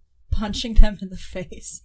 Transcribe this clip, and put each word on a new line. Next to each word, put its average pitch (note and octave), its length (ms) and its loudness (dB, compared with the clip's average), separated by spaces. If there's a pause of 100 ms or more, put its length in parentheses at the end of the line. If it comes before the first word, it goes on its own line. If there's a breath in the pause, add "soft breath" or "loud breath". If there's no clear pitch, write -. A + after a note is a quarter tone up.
(320)
punching A3 420 -6
them G#3+ 260 6
in F#3 100 -16
the F#3 60 -16
face - 680 -16